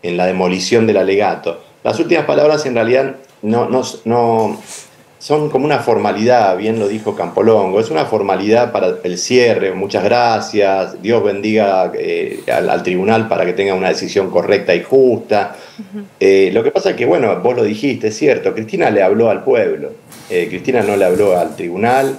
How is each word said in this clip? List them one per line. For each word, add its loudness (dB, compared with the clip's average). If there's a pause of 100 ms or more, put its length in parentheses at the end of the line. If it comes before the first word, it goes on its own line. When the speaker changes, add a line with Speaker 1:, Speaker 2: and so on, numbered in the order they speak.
Speaker 1:
en -4
la 2
demolición 2
del 2
alegato. 0 (220)
Las -2
últimas 0
palabras 2
en -4
realidad 0 (260)
no, 0
no, 0 (220)
no 0 (580)
son -2
como 0
una 2
formalidad, 2
bien -2
lo 0
dijo -4
Campolongo, 2
es -2
una -2
formalidad 0
para 0
el -6
cierre, 2
muchas -4
gracias, 0
Dios 0
bendiga, 0
eh, -4 (100)
al, 0
al 0
tribunal 0
para 0
que -2
tenga 0
una -2
decisión -2
correcta 0
y 0
justa. 2 (220)
Speaker 2:
Ujú. -14 (140)
Speaker 1:
Eh, 4
lo 0
que 2
pasa -2
es -4
que, -2
bueno, 2
vos 0
lo 0
dijiste, -2
es -4
cierto, 0
Cristina -2
le 2
habló 2
al -2
pueblo, -2 (400)
eh, -2
Cristina -2
no 0
le 2
habló 2
al -2
tribunal. -2